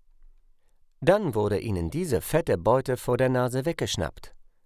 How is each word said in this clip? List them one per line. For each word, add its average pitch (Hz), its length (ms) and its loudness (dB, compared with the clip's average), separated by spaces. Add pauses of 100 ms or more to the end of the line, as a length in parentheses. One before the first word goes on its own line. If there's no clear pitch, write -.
(1000)
Dann 170 360 4
wurde 104 240 0
ihnen 87 300 -2
diese 139 320 -2
fette 143 360 0
Beute 123 400 2
vor 123 200 -2
der 127 120 2
Nase 127 360 0
weggeschnappt, - 680 -4 (300)